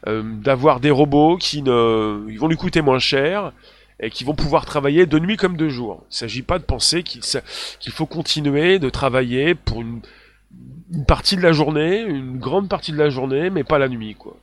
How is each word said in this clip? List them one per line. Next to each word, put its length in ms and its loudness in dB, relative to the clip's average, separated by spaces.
euh, 160 -4
d'avoir 580 2
des 100 2
robots 460 6
qui 260 -6
ne, 680 2
ils 100 -14
vont 100 0
lui 80 2
coûter 260 -2
moins 160 4
cher 540 -2
et 100 -6
qui 140 -12
vont 100 -2
pouvoir 320 2
travailler 400 4
de 120 4
nuit 180 0
comme 200 -2
de 120 0
jour. 360 -6
Il 40 -20
ne 60 -18
s'agit 280 -8
pas 160 -2
de 60 -8
penser 380 0
qu'il 200 -12
sa-, 200 -4
qu'il 120 -12
faut 140 -4
continuer 720 2
de 120 0
travailler 640 0
pour 280 -6
une, 180 -10
une 120 -4
partie 320 2
de 60 -2
la 100 6
journée, 480 0
une 380 -6
grande 300 -2
partie 240 -6
de 60 -6
la 120 4
journée, 400 -2
mais 140 -2
pas 140 2
la 100 2
nuit, 260 -8
quoi. 280 -20